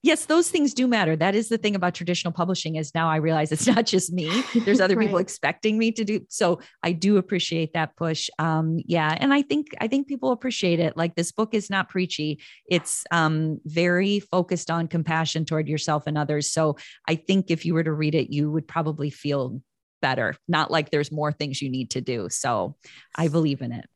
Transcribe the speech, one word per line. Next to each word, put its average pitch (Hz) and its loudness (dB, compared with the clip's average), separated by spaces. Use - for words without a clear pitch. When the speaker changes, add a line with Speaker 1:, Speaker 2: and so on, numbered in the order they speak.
Speaker 1:
Yes, 311 2
those 339 2
things 285 2
do 254 2
matter. 196 4
That 180 2
is 226 0
the 226 0
thing 208 0
about 180 0
traditional 175 -4
publishing, 170 -2
is 156 -4
now 165 2
I 156 2
realize 156 2
it's - 0
<laughs> - 6
not 233 4
just 180 0
me. 180 -2
There's 220 4
other 190 4
people 214 2
Speaker 2:
<laughs> 175 4
Right. 180 2
Speaker 1:
expecting 202 -2
me 226 2
to 226 -4
do. 208 -2
So - 2
I 170 0
do 190 4
appreciate 170 -2
that 160 -2
push. 160 -4
Um, 160 0
yeah. 160 2
And 277 2
I 285 4
think, 285 -2
I 220 -2
think 277 -2
people 262 -2
appreciate 202 0
it. 165 0
Like, 170 -2
this 170 -2
book 220 -2
is 202 -2
not 196 0
preachy. 151 -4
It's, - -2
um, 156 2
very 180 2
focused 180 -2
on 165 0
compassion 160 0
toward 156 -2
yourself 151 -2
and 151 -2
others. 147 -2
So 156 0
I 165 2
think 190 2
if 160 -2
you 165 0
were 160 2
to 160 0
read 151 0
it, 139 0
you 147 0
would 156 -2
probably 156 -4
feel 139 -4
better. 127 0
Not 156 2
like 156 0
there's 147 0
more 151 -2
things 143 -6
you 135 -4
need 127 -4
to 131 -4
do. 113 -4
So 117 -2
I 160 0
believe 147 0
in 120 -6
it. - -12